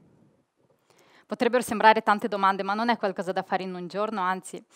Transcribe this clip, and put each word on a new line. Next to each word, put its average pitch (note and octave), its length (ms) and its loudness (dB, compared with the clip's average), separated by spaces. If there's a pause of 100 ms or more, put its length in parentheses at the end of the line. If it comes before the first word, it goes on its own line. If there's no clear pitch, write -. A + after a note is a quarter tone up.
(1200)
Potrebbero A#3+ 380 0
sembrare A3 400 4
tante G#3 260 0
domande, G3 340 0
ma G3 120 -4
non A3+ 160 -2
è A3+ 80 2
qualcosa F#3 340 -4
da F3+ 100 -2
fare F#3 200 -4
in F#3+ 120 -8
un F3 120 -10
giorno, G#3 340 -6
anzi, F#3 420 -6 (140)